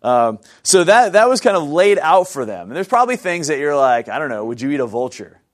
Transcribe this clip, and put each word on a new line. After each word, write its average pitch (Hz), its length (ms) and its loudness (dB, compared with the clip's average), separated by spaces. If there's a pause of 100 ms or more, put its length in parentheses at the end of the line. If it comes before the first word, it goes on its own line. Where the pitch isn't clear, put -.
Um, 117 360 0 (240)
so 185 220 2
that, 208 300 4
that 220 160 6
was 254 100 0
kind 202 160 2
of 170 60 0
laid 180 360 2
out 180 300 2
for 139 160 -6
them. 92 240 -12
And 127 80 -12
there's 185 120 -6
probably 240 280 0
things 175 320 -6
that 147 100 -2
you're 147 180 -2
like, 123 340 2
I 113 80 -6
don't 151 100 -6
know, 107 160 -8
would 117 160 -10
you 135 100 -4
eat 143 100 -4
a 123 60 -2
vulture? 113 540 -10 (140)